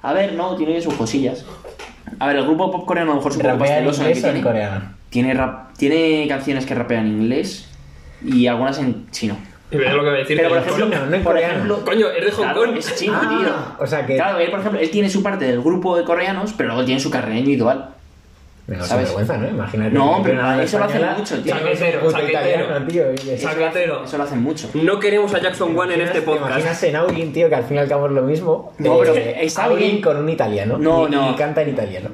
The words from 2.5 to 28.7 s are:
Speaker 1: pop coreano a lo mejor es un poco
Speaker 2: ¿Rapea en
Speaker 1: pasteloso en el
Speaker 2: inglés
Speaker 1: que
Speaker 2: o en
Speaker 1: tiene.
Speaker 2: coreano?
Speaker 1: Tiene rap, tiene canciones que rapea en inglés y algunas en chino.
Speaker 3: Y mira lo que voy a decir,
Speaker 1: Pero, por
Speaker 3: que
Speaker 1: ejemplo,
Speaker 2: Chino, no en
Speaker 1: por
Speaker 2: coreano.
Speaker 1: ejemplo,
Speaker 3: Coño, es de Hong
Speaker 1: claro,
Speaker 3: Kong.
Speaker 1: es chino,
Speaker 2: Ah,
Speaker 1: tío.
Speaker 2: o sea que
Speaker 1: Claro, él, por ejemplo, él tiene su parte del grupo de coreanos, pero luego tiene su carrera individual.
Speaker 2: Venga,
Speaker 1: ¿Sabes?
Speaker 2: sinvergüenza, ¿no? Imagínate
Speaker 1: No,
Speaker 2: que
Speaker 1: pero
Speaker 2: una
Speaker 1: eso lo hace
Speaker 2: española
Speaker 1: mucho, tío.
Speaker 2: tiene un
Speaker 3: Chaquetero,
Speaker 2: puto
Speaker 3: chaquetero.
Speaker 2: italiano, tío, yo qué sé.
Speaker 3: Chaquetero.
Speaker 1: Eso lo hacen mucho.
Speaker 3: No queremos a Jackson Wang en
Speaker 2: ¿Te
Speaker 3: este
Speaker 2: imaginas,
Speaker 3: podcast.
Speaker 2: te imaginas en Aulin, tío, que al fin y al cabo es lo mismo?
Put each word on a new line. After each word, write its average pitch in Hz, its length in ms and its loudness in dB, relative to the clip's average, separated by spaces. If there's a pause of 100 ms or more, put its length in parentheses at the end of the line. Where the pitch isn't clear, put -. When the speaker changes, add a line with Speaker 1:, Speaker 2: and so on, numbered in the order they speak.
Speaker 1:
pop 175 160 -6
coreano 170 260 0
a - 20 2
lo 139 60 0
mejor 143 120 -2
es - 40 -4
un 147 60 -2
poco 143 120 2
Speaker 2:
¿Rapea 139 240 2
en 143 60 0
Speaker 1:
pasteloso 143 180 0
en 127 40 0
el 123 100 4
Speaker 2:
inglés 120 60 -4
Speaker 1:
que - 40 0
Speaker 2:
o 139 40 4
en 143 40 -2
Speaker 1:
tiene. 127 140 0
Speaker 2:
coreano? 104 440 -2 (180)
Speaker 1:
Tiene 131 240 0
rap, - 420 -4
tiene 156 520 2
canciones 135 380 -2
que 139 80 -4
rapea 120 260 -2
en 107 80 0
inglés 117 600 -2 (560)
y 123 220 4
algunas 131 320 0
en 123 320 -4
chino. 101 260 -4 (360)
Speaker 3:
Y 147 40 -2
mira 135 180 2
lo 147 80 0
que 147 60 0
voy 143 80 0
a 135 60 0
decir, 147 140 -2
Speaker 1:
Pero, 165 120 4
por 165 100 4
Speaker 3:
que 156 60 0
Speaker 1:
ejemplo, 202 260 0
Speaker 2:
Chino, 139 160 -2
no 156 100 0
en 190 60 0
Speaker 1:
por 170 100 2
Speaker 2:
coreano. 165 220 2
Speaker 1:
ejemplo, 208 300 -2
Speaker 3:
Coño, 202 260 2
es 170 140 -2
de 208 80 2
Hong 214 120 -2
Speaker 1:
claro, 202 200 0
Speaker 3:
Kong. 233 120 0
Speaker 1:
es - 200 -6
chino, 214 200 -2
Speaker 2:
Ah, - 120 0 (500)
Speaker 1:
tío. 143 60 -2
Speaker 2:
o - 20 -2
sea 139 180 -2
que 131 120 0
Speaker 1:
Claro, 147 240 0
él, 170 100 2
por 196 100 -4
ejemplo, 202 200 -2
él 160 100 0
tiene 202 180 2
su 190 140 0
parte 196 220 -2
del 123 160 2
grupo 175 360 2
de 170 60 2
coreanos, 190 540 -2
pero 117 140 -2
luego 123 140 0
tiene 131 160 0
su - 80 -2
carrera 113 300 -2
individual. 135 520 2 (760)
Speaker 2:
Venga, 90 180 -8
Speaker 1:
¿Sabes? - 240 0
Speaker 2:
sinvergüenza, 107 360 -2
¿no? - 120 -2
Imagínate 107 360 -2
Speaker 1:
No, 139 240 4
Speaker 2:
que 196 140 0
Speaker 1:
pero 127 100 2
Speaker 2:
una 131 220 2
Speaker 1:
eso 202 160 0
lo 202 60 2
hace 196 120 -2
Speaker 2:
española 180 220 0
Speaker 1:
mucho, 208 180 -4
tío. - 60 -4 (120)
Speaker 2:
tiene - 60 -4
un 156 60 -2
Speaker 3:
Chaquetero, 165 340 0
Speaker 2:
puto 160 120 4
Speaker 3:
chaquetero. 151 280 0
Speaker 2:
italiano, 147 460 0
tío, 170 180 0
yo 131 100 2
qué 131 240 -4
sé. - 0 -
Speaker 3:
Chaquetero. 160 680 -2
Speaker 1:
Eso 147 140 -6
lo 147 60 -2
hacen 135 180 -2
mucho. 151 320 -4
Speaker 3:
No 185 260 2
queremos 202 340 2
a 175 60 2
Jackson 185 360 -2
Wang 180 160 0
en 165 60 0
Speaker 2:
¿Te 170 60 0
Speaker 3:
este 175 140 0
Speaker 2:
imaginas, 151 220 0
Speaker 3:
podcast. 135 140 -2
Speaker 2:
te 143 60 2
imaginas 165 240 -2
en 151 120 2
Aulin, 165 360 0
tío, 160 160 4
que 151 60 4
al 123 100 0
fin 143 120 -2
y 143 40 2
al 139 80 2
cabo 143 180 2
es 143 60 0
lo 135 100 2
mismo? 156 560 0